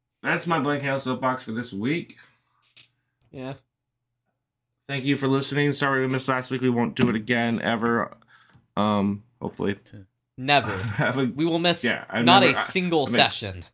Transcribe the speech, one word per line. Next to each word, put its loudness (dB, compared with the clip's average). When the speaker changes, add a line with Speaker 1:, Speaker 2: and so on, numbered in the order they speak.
Speaker 1:
That's -4
my 0
Blank -2
Handle -2
soapbox -2
for -12
this -8
week. -4
Speaker 2:
Yeah. -10
Speaker 1:
Thank -6
you 2
for -2
listening. 2
Sorry 2
we 0
missed -2
last -2
week. -4
We 4
won't 0
do 2
it 0
again, 0
ever. 0
Um, 0
hopefully. -4
Speaker 2:
Never. 2
Speaker 1:
<laughs> -4
Have 0
a 2
Speaker 2:
We -2
will 0
miss 0
Speaker 1:
Yeah, 0
I -2
Speaker 2:
not 8
Speaker 1:
never, 8
Speaker 2:
a 6
Speaker 1:
I, 2
Speaker 2:
single 0
Speaker 1:
I 0
mean, 0
Speaker 2:
session. 0